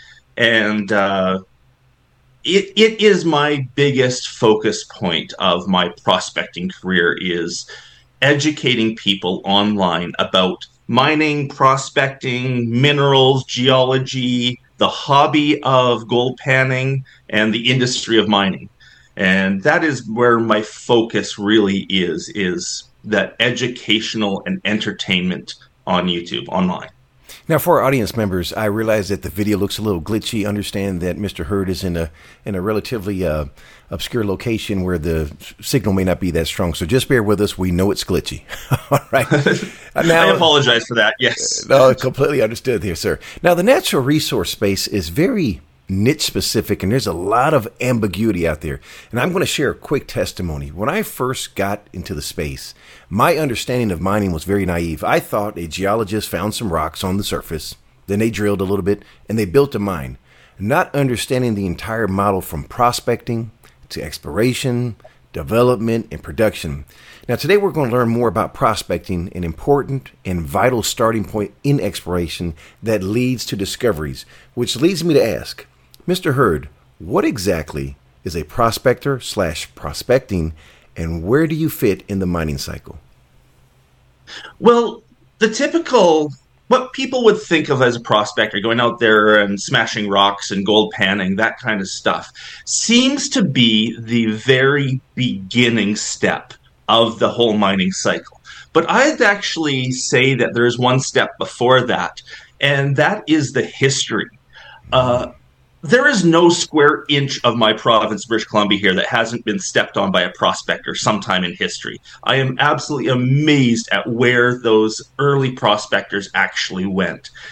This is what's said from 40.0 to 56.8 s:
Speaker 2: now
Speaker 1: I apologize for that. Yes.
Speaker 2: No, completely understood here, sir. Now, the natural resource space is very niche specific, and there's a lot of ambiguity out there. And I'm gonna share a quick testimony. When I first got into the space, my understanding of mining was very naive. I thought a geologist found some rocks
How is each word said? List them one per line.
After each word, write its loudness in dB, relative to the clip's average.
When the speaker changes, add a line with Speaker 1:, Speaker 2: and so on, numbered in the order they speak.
Speaker 2:
now 4
Speaker 1:
I 4
apologize 4
for -6
that. 4
Yes. -2
Speaker 2:
No, 8
completely 0
understood -2
here, -4
sir. -2
Now, 4
the 2
natural 2
resource 0
space -2
is -4
very 0
niche 2
specific, -2
and 0
there's 0
a -2
lot 0
of 0
ambiguity 0
out -4
there. -6
And -4
I'm 0
gonna 0
share -2
a -10
quick -6
testimony. -6
When -4
I -2
first -6
got -4
into -10
the -6
space, -10
my 2
understanding -2
of -4
mining 0
was -6
very 0
naive. -4
I 0
thought -4
a -8
geologist -2
found -4
some -6
rocks -4